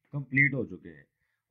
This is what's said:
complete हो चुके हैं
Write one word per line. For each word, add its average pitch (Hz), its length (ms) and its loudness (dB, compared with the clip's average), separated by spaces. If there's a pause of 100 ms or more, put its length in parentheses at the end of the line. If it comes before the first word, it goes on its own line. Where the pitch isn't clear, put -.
(120)
complete 139 420 2
हो 123 120 -2
चुके 90 240 -12
हैं 73 160 -20 (440)